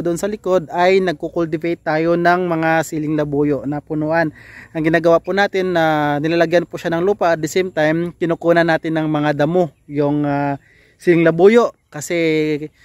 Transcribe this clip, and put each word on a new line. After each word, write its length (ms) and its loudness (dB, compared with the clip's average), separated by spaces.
doon 160 -2
sa 80 -4
likod, 400 -2
ay 320 2
nagkukultivate 800 -4
tayo 320 0
ng 320 2
mga 400 0
siling 320 -6
labuyo 480 -2
na 160 -6
punuan. 560 -2
Ang 80 -4
ginagawa 320 4
po 160 -2
natin, 400 0
na 480 0
nilalagyan 480 0
po 80 -12
siya 160 -6
ng 160 0
lupa, 240 0
at 80 -2
the 80 -4
same 240 -2
time, 480 0
kinukunan 480 2
natin 320 -2
ng 80 -2
mga 400 0
damo 240 0
yung, 400 -2
ah, 320 -4
siling 240 2
labuyo. 480 4
Kasi 640 -2